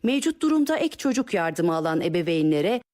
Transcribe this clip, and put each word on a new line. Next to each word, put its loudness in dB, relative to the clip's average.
Mevcut 0
durumda 2
ek -2
çocuk -2
yardımı 0
alan -2
ebeveynlere 0